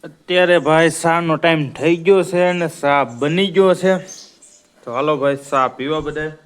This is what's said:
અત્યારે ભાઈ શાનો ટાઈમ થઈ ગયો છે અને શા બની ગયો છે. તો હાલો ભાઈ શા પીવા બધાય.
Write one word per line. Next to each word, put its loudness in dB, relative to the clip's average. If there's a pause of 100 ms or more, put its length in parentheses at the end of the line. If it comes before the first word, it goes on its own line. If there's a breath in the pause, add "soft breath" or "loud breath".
અત્યારે 2 (120)
ભાઈ 4
શાનો 0
ટાઈમ 0 (140)
થઈ 0 (120)
ગયો 4 (100)
છે 2
અને -2 (120)
શા 2 (200)
બની -2
ગયો 4 (100)
છે. 2 (880)
તો -14 (100)
હાલો -2
ભાઈ -2
શા 0 (100)
પીવા -6
બધાય. -8 (120)